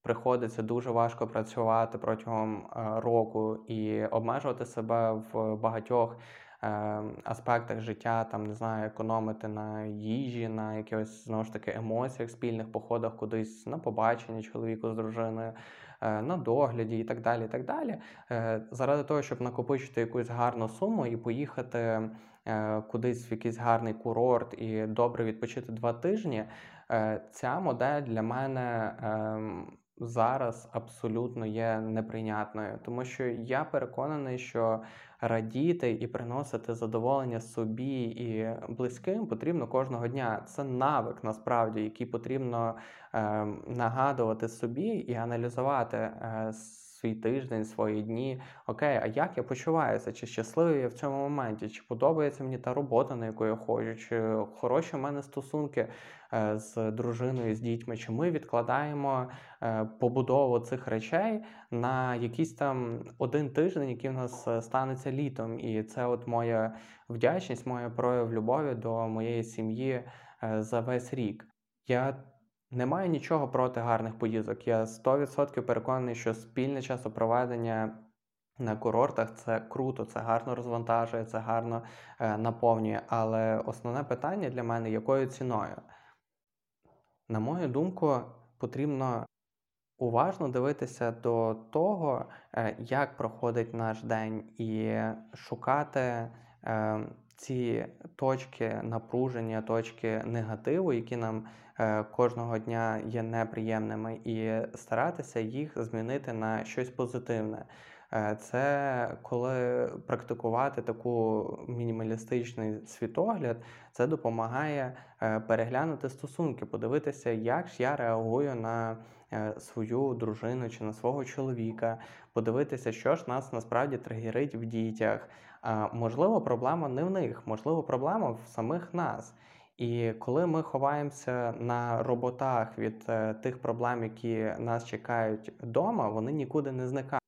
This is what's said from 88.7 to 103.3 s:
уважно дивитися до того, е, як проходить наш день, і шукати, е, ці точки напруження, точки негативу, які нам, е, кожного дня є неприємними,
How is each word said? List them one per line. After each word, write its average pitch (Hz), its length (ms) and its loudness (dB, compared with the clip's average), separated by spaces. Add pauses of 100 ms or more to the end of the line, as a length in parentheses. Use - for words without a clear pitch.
уважно 135 520 4
дивитися 127 640 0
до 113 440 2 (160)
того, 165 540 2 (280)
е, 110 260 0
як 131 380 0
проходить 117 560 0
наш 113 300 -2
день, 110 400 -2 (140)
і 110 400 0 (360)
шукати, 131 960 0 (340)
е, 107 360 2 (360)
ці 120 500 -2 (300)
точки 131 680 0
напруження, 113 800 -2
точки 113 640 0
негативу, 120 680 0
які 117 220 -2
нам, 110 320 -4 (320)
е, 107 240 4
кожного 117 540 2
дня 113 400 0
є 110 260 -2
неприємними, 110 1000 -2